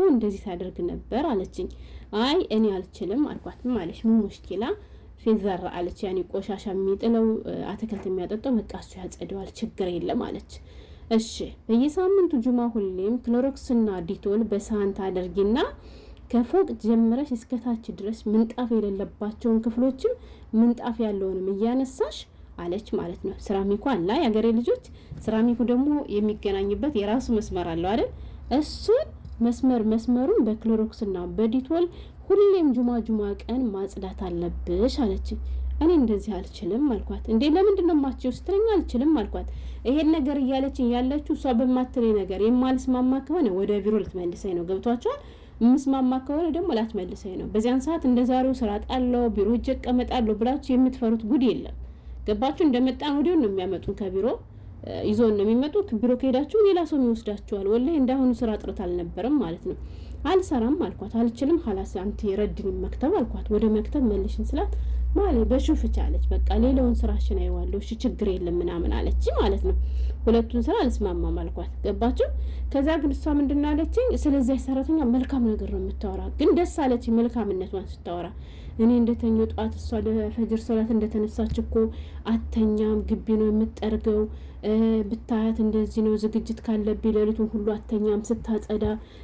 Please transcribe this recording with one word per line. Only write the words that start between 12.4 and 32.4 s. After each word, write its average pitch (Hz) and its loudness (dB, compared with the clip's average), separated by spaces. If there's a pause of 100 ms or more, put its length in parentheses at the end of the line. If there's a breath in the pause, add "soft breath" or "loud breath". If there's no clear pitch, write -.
ሁሌም 202 -2
ክሎሮክስና 240 2 (120)
ዲቶል 196 0
በሳህን 208 -2
ታደርጊና 190 0 (720 loud breath)
ከፎቅ 247 2 (120)
ጀምረሽ 226 2
እስከ 226 -6
ታች 233 -4
ድረስ 208 -8
ምንጣፍ 226 0
የሌለባቸውን 214 0
ክፍሎችም 254 0 (400 loud breath)
ምንጣፍ 233 2
ያለውንም 190 -2
እያነሳሽ» 254 -2 (400 soft breath)
አለች 175 -6
ማለት 175 -6
ነው። 190 -6
ሴራሚኩ 202 -2
አላ 185 0
የአገሬ 226 2
ልጆች፣ 240 0 (340 loud breath)
ሴራሚኩ 226 2
ደግሞ 247 2 (240)
የሚገናኝበት 208 0
የራሱ 214 0
መስመር 185 -2
አለው 165 -2
አይደል? 311 0 (420 loud breath)
«እሱን 403 2 (340)
መስመር፣ 240 2
መስመሩን 240 2
በክሎሮክስና 220 0 (140)
በዲቶል 254 0 (380 loud breath)
ሁሌም 392 6